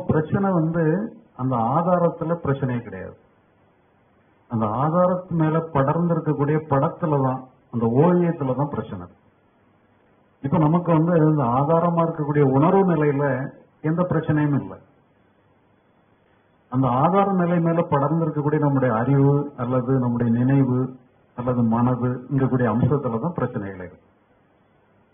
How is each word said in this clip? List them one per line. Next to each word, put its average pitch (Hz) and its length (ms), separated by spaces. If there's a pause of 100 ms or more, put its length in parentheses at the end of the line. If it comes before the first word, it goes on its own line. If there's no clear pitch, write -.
பிரச்சனை 196 420 (100)
வந்து 165 260 (560)
அந்த 127 140 (180)
ஆதாரத்துல 170 720
பிரச்சனையே 127 360
கிடையாது. 95 360 (1300)
அந்த 110 140 (140)
ஆதாரத்து 175 600
மேல 156 200 (140)
படர்ந்திருக்கக்கூடிய 151 840 (140)
படத்துலதான், 139 720 (280)
அந்த 117 140 (140)
ஓவியத்துலதான் 151 760
பிரச்சனை. 90 320 (1400)
இப்ப 139 160
நமக்கு 170 320
வந்து 165 280
இந்த 151 260 (140)
ஆதாரமா 165 440
இருக்கக்கூடிய 147 400 (120)
உணர்வு 190 300
நிலையில 147 380 (600)
எந்த 165 260
பிரச்சனையும் 151 500
இல்லை. 92 180 (1900)
அந்த 131 160 (160)
ஆதார 196 240 (120)
நிலை 175 220
மேல 165 200 (120)
படர்ந்திருக்கக்கூடிய 151 720
நம்முடைய 131 300
அறிவு 139 380 (240)
அல்லது 127 420
நம்முடைய 120 340
நினைவு 127 460 (580)
அல்லது 120 240 (140)
மனது, 123 340 (220)
இங்கக்கூடிய 123 380
அம்சத்துலதான் 127 680
பிரச்சனைகள் 98 440
இருக்கு. 90 200 (1120)